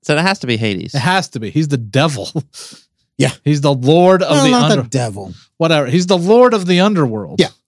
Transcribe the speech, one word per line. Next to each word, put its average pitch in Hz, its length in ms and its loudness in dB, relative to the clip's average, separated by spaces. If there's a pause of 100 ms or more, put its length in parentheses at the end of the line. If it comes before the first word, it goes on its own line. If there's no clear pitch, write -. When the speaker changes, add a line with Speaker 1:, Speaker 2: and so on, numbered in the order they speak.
Speaker 1:
So 151 120 -2
it 156 60 0
has 190 180 -2
to - 80 -8
be 120 100 0
Hades. 104 380 -6
Speaker 2:
It 135 40 0
has 180 300 -2
to - 100 -12
be. 107 120 -8
He's 156 160 -2
the 143 100 -2
devil. 120 560 -2
<laughs> 160 100 -6 (800)
Speaker 3:
Yeah. 139 100 0 (120)
Speaker 2:
He's 147 160 0
the 143 140 0
Lord 175 500 4
of - 80 -4
Speaker 3:
Well, - 140 2
Speaker 2:
the 254 60 4
Speaker 3:
not 247 200 2
Speaker 2:
under- 196 120 0
Speaker 3:
the 120 40 -10
devil. 101 460 -6 (240)
Speaker 2:
Whatever. 160 300 0
He's 180 200 0
the 185 100 2
Lord 233 360 4
of 190 120 -2
the 180 140 2
underworld. 135 640 0
Speaker 3:
Yeah. - 80 2 (180)